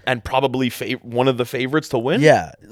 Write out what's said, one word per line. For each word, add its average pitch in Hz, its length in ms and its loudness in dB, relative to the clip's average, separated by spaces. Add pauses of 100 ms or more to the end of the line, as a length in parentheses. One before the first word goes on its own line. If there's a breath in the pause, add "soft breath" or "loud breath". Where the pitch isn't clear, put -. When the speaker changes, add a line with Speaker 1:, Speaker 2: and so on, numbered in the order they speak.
Speaker 1:
and 123 180 -2
probably 131 460 0
fav-, - 340 -6
one 127 240 0
of 127 80 4
the 120 80 0
favorites 131 460 -2
to 131 80 0
win? 151 240 0
Speaker 2:
Yeah. 87 300 2 (200)